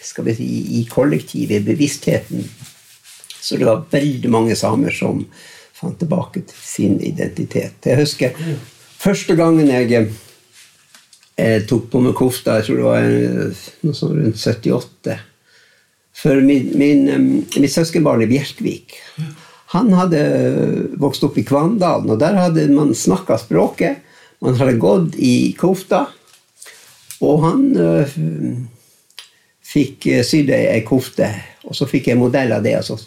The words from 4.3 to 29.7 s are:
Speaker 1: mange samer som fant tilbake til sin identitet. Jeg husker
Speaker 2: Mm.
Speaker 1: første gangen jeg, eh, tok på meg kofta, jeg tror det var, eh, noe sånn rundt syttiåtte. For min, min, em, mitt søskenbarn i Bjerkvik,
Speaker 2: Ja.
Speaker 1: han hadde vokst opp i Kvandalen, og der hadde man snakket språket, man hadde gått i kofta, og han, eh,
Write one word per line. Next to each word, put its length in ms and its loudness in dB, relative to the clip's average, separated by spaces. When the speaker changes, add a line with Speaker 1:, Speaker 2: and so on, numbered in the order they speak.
Speaker 1:
mange 260 2
samer 360 0
som 320 -4
fant 280 -10
tilbake 460 -4
til 160 -20
sin 400 -2
identitet. 800 -6
Jeg 240 2
husker 320 -4
Speaker 2:
Mm. 240 -6
Speaker 1:
første 360 0
gangen 360 4
jeg, 320 2
eh, 340 0
tok 240 0
på 100 0
meg 140 2
kofta, 460 0
jeg 80 -4
tror 80 0
det 80 0
var, 180 2
eh, 600 -2
noe 140 -2
sånn 240 -2
rundt 180 0
syttiåtte. 760 -4
For 240 2
min, 380 4
min, 300 4
em, 180 2
mitt 160 4
søskenbarn 480 2
i 80 2
Bjerkvik, 640 -4
Speaker 2:
Ja. 60 -6
Speaker 1:
han 180 2
hadde 280 2
vokst 280 -2
opp 140 -2
i 40 -2
Kvandalen, 680 0
og 100 2
der 180 2
hadde 320 2
man 240 4
snakket 540 0
språket, 480 0
man 160 0
hadde 220 2
gått 400 2
i 400 2
kofta, 480 0
og 220 2
han, 340 2
eh, 380 2